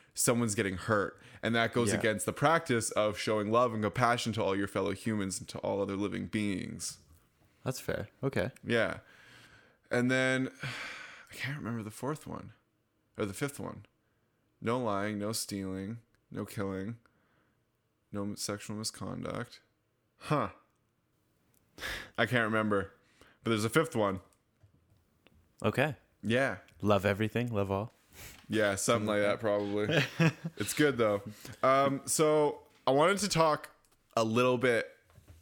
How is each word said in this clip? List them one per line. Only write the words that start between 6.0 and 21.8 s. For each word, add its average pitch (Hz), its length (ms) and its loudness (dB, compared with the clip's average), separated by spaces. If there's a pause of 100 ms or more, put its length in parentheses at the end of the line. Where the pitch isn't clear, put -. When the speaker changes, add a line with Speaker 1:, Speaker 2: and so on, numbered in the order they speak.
Speaker 1:
beings. 98 720 -4 (640)
Speaker 2:
That's 131 160 -6
fair. - 280 -6 (140)
Okay. 117 280 -2 (140)
Speaker 1:
Yeah. 104 340 0 (920)
And 123 200 2
then, 131 460 0
<sighs> - 60 -20
I - 720 -12
can't 139 240 -6
remember 113 240 -6
the 104 80 -10
fourth 147 360 -8
one. - 260 -12 (640)
Or - 80 -2
the 98 80 -4
fifth 139 260 -6
one. 98 280 -10 (720)
No 117 180 -2
lying, 104 400 -2
no 104 140 -4
stealing, 98 680 -6 (320)
no 104 140 -6
killing, 98 520 -6 (1160)
no 101 100 -6
m-, 101 140 -6
sexual 104 400 -8
misconduct. 98 840 -8 (580)
Huh. 127 300 -2 (1700)